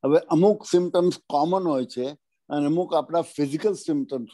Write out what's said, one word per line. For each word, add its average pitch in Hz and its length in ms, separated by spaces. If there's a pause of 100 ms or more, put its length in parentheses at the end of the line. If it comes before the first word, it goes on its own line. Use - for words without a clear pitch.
હવે 147 140
અમુક 196 460
symptoms 180 480 (160)
common 170 340
હોય 139 220
છે 123 200 (440)
અને 147 160
અમુક 160 280
આપણા 156 280
physical 156 520
symptoms 135 600